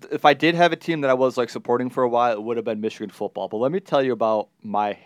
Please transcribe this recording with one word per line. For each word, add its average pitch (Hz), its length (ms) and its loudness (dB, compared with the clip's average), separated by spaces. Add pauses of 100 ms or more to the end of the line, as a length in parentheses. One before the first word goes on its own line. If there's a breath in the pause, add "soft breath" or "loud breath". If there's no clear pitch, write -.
(120)
if 147 140 -6
I 147 100 8
did 170 180 2
have 170 180 4
a 165 40 -2
team 165 260 -4
that 135 80 0
I 127 60 4
was, 127 200 2
like, 120 140 -2
supporting 123 400 -2
for 127 140 -2
a 123 60 2
while, 120 240 2
it 107 100 -6
would 117 140 -4
have 113 80 -6
been 113 140 -4
Michigan 107 300 -6
football. 95 380 -8
But 107 100 -8
let 127 140 0
me 190 80 -4
tell 147 240 0
you 127 100 0
about 110 360 0 (120)
my 104 440 -4